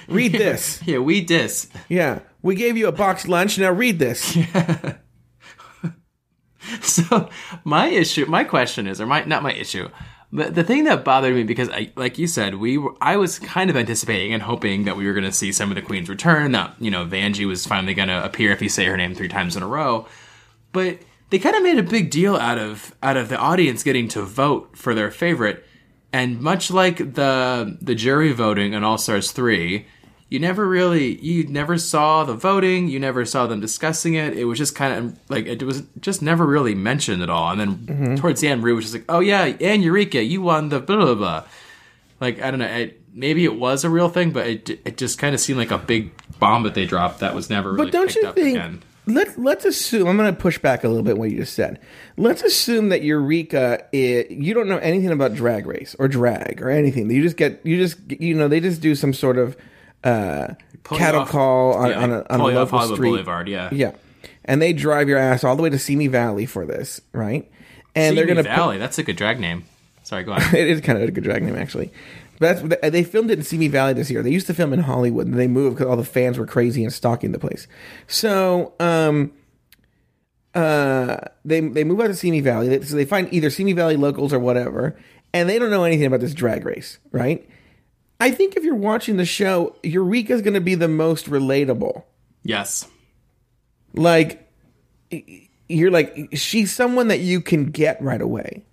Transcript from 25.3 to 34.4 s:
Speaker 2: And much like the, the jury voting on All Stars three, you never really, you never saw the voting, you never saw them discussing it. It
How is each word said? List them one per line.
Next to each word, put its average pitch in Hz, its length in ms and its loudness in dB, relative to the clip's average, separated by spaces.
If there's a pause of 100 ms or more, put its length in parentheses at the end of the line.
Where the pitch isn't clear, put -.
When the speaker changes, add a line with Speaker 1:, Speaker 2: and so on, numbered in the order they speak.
Speaker 2:
And 127 280 -2
much 175 320 -2
like 180 240 2 (180)
the, 127 680 0
the 123 140 -4
jury 139 380 2
voting 107 420 0
on 104 80 -4
All 110 160 2
Stars 101 320 -2
three, 104 560 0 (420)
you 131 120 -4
never 185 260 0
really, 175 540 0
you 160 260 -2
never 147 320 -2
saw 156 460 2
the 123 100 -4
voting, 185 540 0
you 135 100 -4
never 127 260 -2
saw 123 220 0
them 110 140 -4
discussing 160 540 -2
it. 151 220 -2
It 120 100 -2